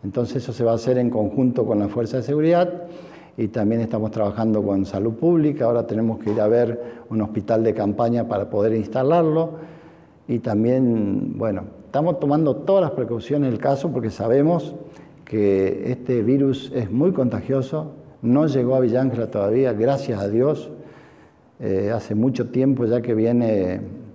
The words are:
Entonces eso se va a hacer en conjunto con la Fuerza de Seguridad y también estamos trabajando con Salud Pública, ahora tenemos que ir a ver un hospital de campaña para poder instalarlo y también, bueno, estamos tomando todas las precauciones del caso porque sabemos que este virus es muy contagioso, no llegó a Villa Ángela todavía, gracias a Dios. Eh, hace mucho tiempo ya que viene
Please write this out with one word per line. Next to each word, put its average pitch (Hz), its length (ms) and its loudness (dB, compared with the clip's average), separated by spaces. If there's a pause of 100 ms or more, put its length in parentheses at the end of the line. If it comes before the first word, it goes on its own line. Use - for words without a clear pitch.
Entonces 120 340 -4
eso 120 180 -6
se 120 100 -2
va 113 80 4
a 117 40 2
hacer 127 200 0
en 123 140 2
conjunto 117 560 0
con 107 140 2
la 101 80 0
Fuerza 120 300 -4
de 120 40 -2
Seguridad 156 640 0 (520)
y 110 120 -2
también 110 320 0
estamos 110 320 -2
trabajando 107 500 0
con 98 240 0
Salud 110 280 -2
Pública, 151 500 2
ahora 117 220 2
tenemos 110 340 -2
que 104 100 -2
ir 107 100 0
a 104 60 4
ver 117 640 0
un 110 100 0
hospital 110 440 0
de 110 100 2
campaña 117 520 0
para 104 220 -2
poder 110 260 0
instalarlo 156 760 0 (760)
y 120 120 -2
también, 110 1000 0
bueno, 101 280 -4 (200)
estamos 160 340 -2
tomando 147 380 2
todas 190 240 2
las 156 120 0
precauciones 123 580 -2
del 107 100 -4
caso 139 320 0
porque 117 160 -2
sabemos 139 680 2 (520)
que 98 680 2
este 123 300 0
virus 135 520 2
es 113 160 -2
muy 147 220 2
contagioso, 131 800 -2 (300)
no 131 240 4
llegó 131 280 2
a 131 60 4
Villa 123 220 2
Ángela 113 280 -2
todavía, 110 440 2
gracias 123 440 0
a 101 120 -2
Dios. 131 400 0 (880)
Eh, 101 340 -2
hace 107 200 -6
mucho 120 340 0
tiempo 131 380 0
ya 113 160 0
que 117 100 -2
viene 107 680 2 (320)